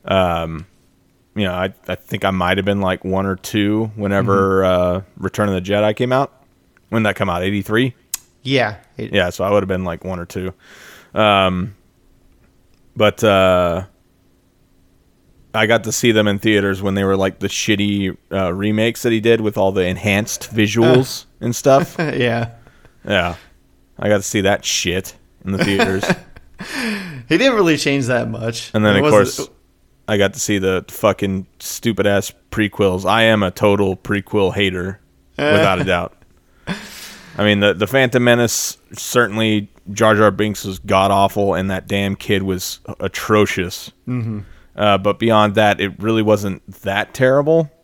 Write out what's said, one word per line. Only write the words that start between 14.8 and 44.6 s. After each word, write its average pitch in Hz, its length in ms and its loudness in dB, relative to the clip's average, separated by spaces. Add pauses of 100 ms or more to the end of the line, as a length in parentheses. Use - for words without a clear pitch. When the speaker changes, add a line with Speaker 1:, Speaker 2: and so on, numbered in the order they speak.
Speaker 1:
I 110 120 2
got 113 200 2
to 110 60 -6
see 117 200 2
them 107 160 4
in 98 120 0
theaters 98 420 0
when 98 120 -2
they 98 100 0
were, 98 140 2
like, 95 220 -2
the 98 80 -4
shitty, 101 680 -2 (160)
uh, 90 220 -2
remakes 107 500 -2
that 120 80 0
he 113 80 0
did 113 220 2
with 104 160 -2
all 95 140 2
the 95 140 0
enhanced 101 680 -2
visuals 117 720 2
Speaker 2:
Uh. - 220 -16
Speaker 1:
and 120 100 -4
stuff. 143 420 2
Speaker 2:
<laughs> - 20 -8
Yeah. 120 520 -2 (560)
Speaker 1:
Yeah. 87 280 0 (640)
I 95 100 -2
got 104 80 4
to 98 60 -2
see 107 180 -2
that 98 240 0
shit - 500 -4 (300)
in 95 80 -6
the 95 100 0
theaters. 101 460 0
Speaker 2:
<laughs> 180 60 2 (1120)
He 165 80 2
didn't 247 180 2
really 170 220 2
change 139 300 -2
that 117 220 -2
much. 113 440 -8
Speaker 1:
And 107 120 2
then, 104 100 4
Speaker 2:
It 101 100 4
Speaker 1:
of 151 60 4
Speaker 2:
wasn't - 380 2
Speaker 1:
course, - 80 -20 (500)
I 107 100 0
got 98 160 2
to - 60 -14
see 104 200 -2
the 92 280 0
fucking 95 580 -2 (140)
stupid-ass 101 760 -2 (180)
prequels. 98 540 0
I 110 180 4
am 110 200 4
a 90 80 0
total 101 460 2
prequel 98 580 -2
hater, 95 440 -2 (180)
Speaker 2:
<laughs> - 200 -20
Speaker 1:
without 101 440 2
a - 20 -2
doubt. 87 320 -2 (1200)
I 101 60 -2
mean, 104 160 2
the, 101 140 4
the 98 120 -2
Phantom 127 380 2
Menace, 120 540 0 (160)
certainly 107 760 -2 (220)
Jar 110 240 2
Jar 104 160 4
Binks 104 320 -4
was 95 160 -10
god-awful, 98 760 2
and 92 160 -2
that 92 180 -6
damn 98 280 -2
kid 98 280 -2
was 92 360 -6 (220)
atrocious. 98 880 -2 (160)
Speaker 2:
Mm-hmm. 113 320 -6 (380)